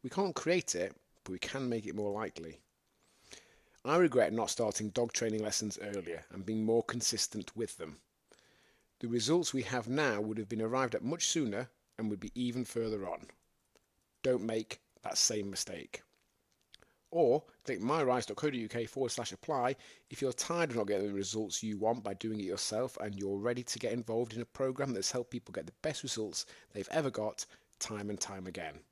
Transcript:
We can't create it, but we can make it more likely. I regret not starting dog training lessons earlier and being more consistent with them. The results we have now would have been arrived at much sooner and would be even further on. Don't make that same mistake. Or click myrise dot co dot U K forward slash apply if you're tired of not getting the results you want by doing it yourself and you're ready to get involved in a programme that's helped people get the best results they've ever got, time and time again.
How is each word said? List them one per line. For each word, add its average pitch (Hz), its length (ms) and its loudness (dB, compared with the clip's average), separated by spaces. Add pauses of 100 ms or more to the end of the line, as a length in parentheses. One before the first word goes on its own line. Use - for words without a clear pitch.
We 127 60 -4
can't 190 260 0
create - 400 2
it, 90 180 0 (300)
but - 80 -8
we 92 80 -6
can 135 300 -2
make 110 180 -2
it 80 80 -6
more 104 160 -2
likely. 82 480 -6 (1300)
I 143 100 4
regret 127 380 8
not 110 160 2
starting 107 400 0
dog 120 240 0
training 110 280 2
lessons 107 400 -2
earlier 92 500 -6
and 95 140 -8
being 110 200 0
more 113 180 6
consistent - 720 -2
with 113 220 -4
them. 78 240 -10 (1000)
The 123 80 -6
results 120 460 2
we 131 100 0
have 120 240 -2
now 127 320 2
would 107 180 0
have 107 120 -4
been 110 120 -2
arrived 120 320 2
at 101 100 -2
much 151 240 0
sooner 123 420 0 (280)
and 110 120 -2
would 104 100 -2
be 107 160 -8
even 123 300 -2
further 110 420 -2
on. 87 200 -6 (960)
Don't 127 200 4
make 113 380 -2 (220)
that - 140 -2
same 104 320 4
mistake. - 540 -8 (1080)
Or 156 360 6 (180)
click 117 160 -4
myrise 127 460 4
dot 104 100 -6
co 151 140 2
dot 131 100 -2
U 110 80 -4
K 117 180 -2
forward 127 260 -2
slash - 200 -4
apply 131 460 0 (320)
if - 120 -6
you're 127 120 2
tired 165 380 0
of 117 40 -2
not 107 120 2
getting 101 200 2
the 101 60 -4
results 98 500 -2
you 107 140 -2
want 110 260 2
by 101 100 -4
doing 110 240 -4
it 104 60 -2
yourself 107 540 -2
and 101 200 -6
you're 98 200 -2
ready 120 260 0
to - 160 -4
get 113 140 -2
involved 117 400 0
in 113 80 -4
a 113 40 -4
programme 135 480 -2
that's 107 180 0
helped 123 200 -4
people - 220 -8
get 82 120 -4
the 85 160 -14
best 151 220 -2
results 107 420 -4 (280)
they've 98 180 -6
ever 151 180 2
got, - 360 -4 (340)
time 104 300 -6
and 101 100 -4
time 95 260 -6
again. 82 360 -8 (100)